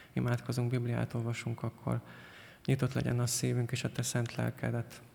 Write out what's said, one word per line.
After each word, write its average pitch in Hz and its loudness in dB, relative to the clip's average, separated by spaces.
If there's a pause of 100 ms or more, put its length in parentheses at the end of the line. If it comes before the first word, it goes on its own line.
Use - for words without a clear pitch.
(120)
imádkozunk, 120 0
Bibliát 120 0
olvasunk, 117 -2
akkor 120 0 (640)
nyitott 135 4
legyen 123 2
a 120 4
szívünk, 123 2
és - -2
a 120 -2
te 143 -2
szent 120 0
lelkedet 117 -2 (120)